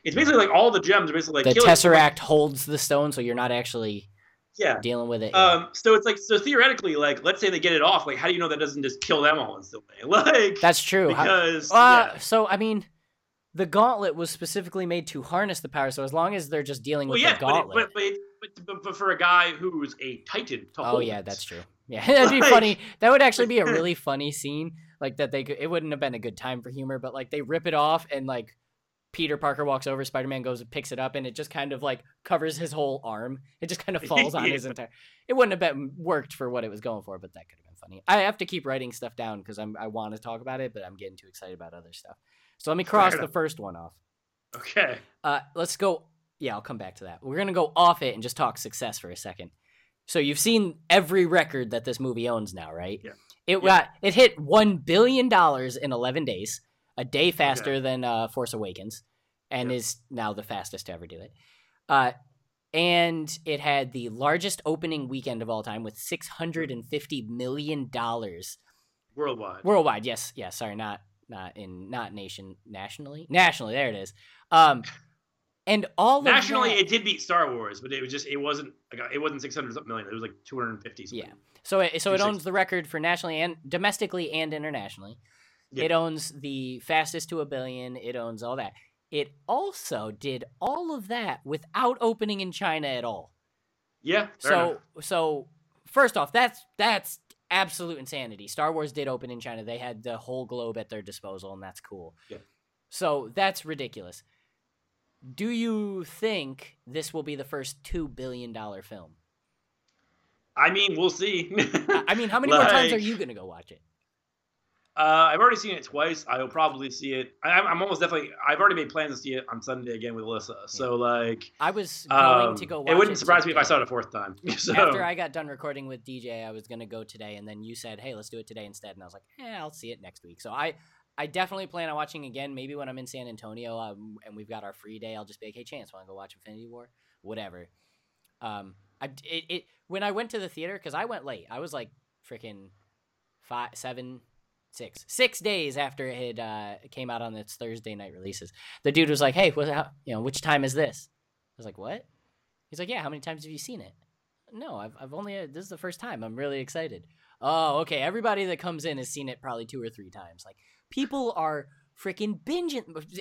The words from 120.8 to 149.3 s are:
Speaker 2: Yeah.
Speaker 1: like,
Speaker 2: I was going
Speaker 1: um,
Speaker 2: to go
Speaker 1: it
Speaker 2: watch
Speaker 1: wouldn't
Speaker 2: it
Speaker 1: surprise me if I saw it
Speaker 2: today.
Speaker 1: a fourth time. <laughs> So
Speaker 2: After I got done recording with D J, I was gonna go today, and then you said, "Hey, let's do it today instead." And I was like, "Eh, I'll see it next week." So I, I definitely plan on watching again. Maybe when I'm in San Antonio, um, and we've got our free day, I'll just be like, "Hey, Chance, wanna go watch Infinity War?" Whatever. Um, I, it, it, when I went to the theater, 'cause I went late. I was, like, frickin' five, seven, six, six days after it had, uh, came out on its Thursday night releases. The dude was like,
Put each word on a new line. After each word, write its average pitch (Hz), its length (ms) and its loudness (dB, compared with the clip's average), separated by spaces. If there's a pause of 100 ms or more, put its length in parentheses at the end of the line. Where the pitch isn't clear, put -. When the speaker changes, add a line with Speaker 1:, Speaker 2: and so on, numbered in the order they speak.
Speaker 2:
Yeah. 120 320 2
Speaker 1:
like, - 320 -8
Speaker 2:
I 156 100 2
was 196 400 -8
going 131 400 8
Speaker 1:
um, 110 60 -4
Speaker 2:
to - 100 -8
go 151 160 -6
Speaker 1:
it 135 40 -6
Speaker 2:
watch 165 120 6
Speaker 1:
wouldn't 202 200 6
Speaker 2:
it - 20 -6
Speaker 1:
surprise 170 260 6
me 165 60 -2
if 151 80 4
I - 20 8
saw 147 140 6
it 135 40 8
Speaker 2:
today. 123 60 2
Speaker 1:
a - 40 -12
fourth 120 220 -4
time. 101 320 -8
<laughs> - 140 -4
So - 160 -2
Speaker 2:
After 190 300 6
I 175 100 -2
got 165 200 -6
done 160 140 -8
recording 139 400 -10
with 123 160 -14
D 131 160 -14
J, 117 240 -12
I 110 80 -12
was 110 160 -16
gonna 117 200 -14
go 113 160 -12
today, 107 320 -16
and 104 120 -16
then 107 160 -16
you 113 120 -14
said, 110 240 -14
"Hey, 123 160 -14
let's 107 140 -16
do 117 100 -14
it 107 80 -18
today 110 180 -16
instead." 101 300 -18
And 95 80 -20
I - 20 -20
was 90 80 -20
like, 98 100 -20 (160)
"Eh, 233 180 -16
I'll 156 140 -12
see 120 200 -16
it 113 100 -16
next 90 220 -20
week." 85 180 -20
So - 100 -14
I, 147 220 -4 (420)
I 151 120 -6
definitely 185 400 -4
plan 170 220 -8
on 151 60 -8
watching 151 300 -8
again. 135 300 -12
Maybe 135 180 -12
when 143 160 -10
I'm 131 80 -12
in 127 80 -14
San 127 220 -14
Antonio, 113 500 -14
um, 107 480 -12
and 104 100 -20
we've 107 140 -18
got 107 140 -12
our 98 100 -14
free 107 240 -20
day, 110 180 -14
I'll 107 100 -14
just 104 140 -20
be 110 60 -18
like, 107 100 -18
"Hey, 120 80 -18
Chance, 117 300 -18
wanna 95 140 -20
go 95 80 -18
watch 98 180 -18
Infinity 110 340 -20
War?" 120 220 -20 (320)
Whatever. 95 480 -14 (720)
Um, 101 320 -12 (260)
I, 135 120 -14 (120)
it, 165 240 -8
it, 175 160 -8 (240)
when 190 140 -8
I 208 80 -2
went 220 220 -6
to 226 80 -6
the 185 100 -10
theater, 180 300 -10
'cause 143 160 -12
I 196 100 -4
went 202 180 -10
late. 113 280 -12
I 123 80 -12
was, 160 120 -12
like, 123 200 -12 (360)
frickin' 107 420 -18 (720)
five, 120 340 -8
seven, 127 460 -12 (500)
six, - 360 -18
six - 320 0
days 165 380 -4
after 139 300 -6
it 123 300 -8
had, - 20 -14
uh, 107 520 -10
came 127 180 -12
out 117 120 -6
on 113 140 -10
its 107 200 -16
Thursday 113 400 -12
night 98 180 -16
releases. 92 380 -12 (320)
The 143 80 4
dude 156 180 6
was 143 120 2
like, 135 140 4